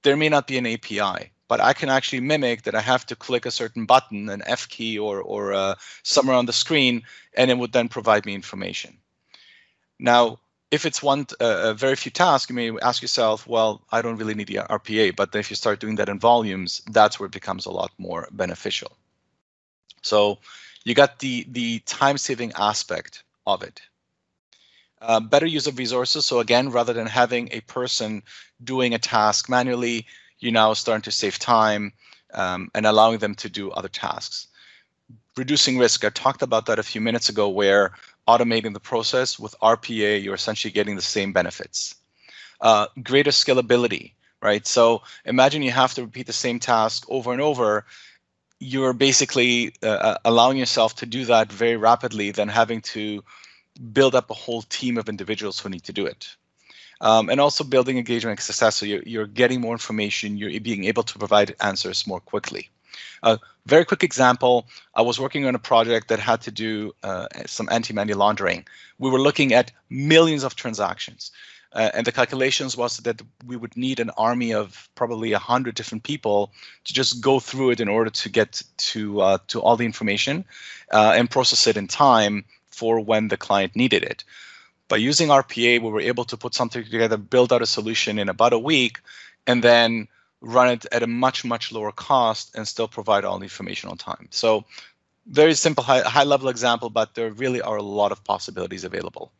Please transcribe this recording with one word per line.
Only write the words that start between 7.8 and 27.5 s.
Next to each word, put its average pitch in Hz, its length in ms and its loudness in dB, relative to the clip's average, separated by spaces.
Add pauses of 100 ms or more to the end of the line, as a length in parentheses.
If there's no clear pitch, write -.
provide 107 380 2
me 101 100 -8
information. 95 640 -12 (1000)
Now, 120 400 4 (300)
if 151 160 -2
it's 151 160 -4
one, 143 260 0 (120)
uh, - 40 0 (260)
uh, 110 60 -2
very 135 200 0
few 127 160 -10
tasks, 170 380 2
you 127 60 -8
may 113 260 -6
ask 120 200 0
yourself, 110 460 -2
"Well, 110 420 0
I 113 120 0
don't 117 160 -6
really 107 180 -6
need 104 120 -8
the 101 120 -6
R 104 200 -4
P 107 200 -4
A," 101 120 4
but 98 220 -4
if 104 160 -4
you 104 60 -10
start 104 240 -2
doing 110 160 -6
that 101 140 -2
in 101 100 -8
volumes, 107 600 0 (100)
that's 107 260 4
where 101 100 -10
it 95 120 -14
becomes 95 260 -10
a 95 60 -10
lot 90 260 -6
more 87 340 -10
beneficial. 95 600 -6 (1120)
So 104 340 2 (480)
you 117 80 -4
got 139 260 4
the, 127 300 -6
the 117 300 -4
time-saving 135 760 -2
aspect 90 680 -4 (220)
of 95 160 -2
it. - 200 -18 (1200)
Uh, 113 180 2
better 143 260 4
use 156 220 -2
of 135 100 -6
resources. 127 480 -2
So 123 140 0
again, 120 300 2
rather 120 240 0
than 113 140 -4
having 120 440 0